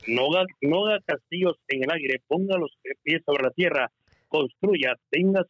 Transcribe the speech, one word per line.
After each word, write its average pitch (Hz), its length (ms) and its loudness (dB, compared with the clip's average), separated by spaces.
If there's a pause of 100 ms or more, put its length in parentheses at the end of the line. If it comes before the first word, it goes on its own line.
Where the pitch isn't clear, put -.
No 120 160 0 (120)
haga, 185 120 2 (160)
no 170 240 2
haga 208 180 -2
castillos 170 520 -4 (120)
en 131 160 -2
el 143 60 -2
aire, 135 380 -2
ponga 190 300 0
los 156 120 -4 (320)
pies 160 240 -2
sobre 139 180 0
la 127 60 2
tierra, 143 400 0 (380)
construya, 147 680 0 (160)
tenga 190 400 2